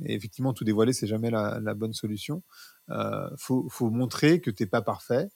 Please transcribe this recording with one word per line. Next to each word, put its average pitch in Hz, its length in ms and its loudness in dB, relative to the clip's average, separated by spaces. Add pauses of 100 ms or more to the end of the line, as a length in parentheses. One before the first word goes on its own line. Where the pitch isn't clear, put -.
Et 113 80 -2
effectivement 117 400 -2
tout - 100 -4
dévoiler 110 300 4
c'est 107 140 -2
jamais 110 240 0
la, 110 280 0
la 107 140 -2
bonne 110 200 -4
solution. 110 500 -6 (480)
Euh, 107 440 -4
faut, - 360 -2
faut 120 180 0
montrer 127 520 4
que 117 100 -2
t'es 104 160 -2
pas 113 160 0
parfait 120 520 0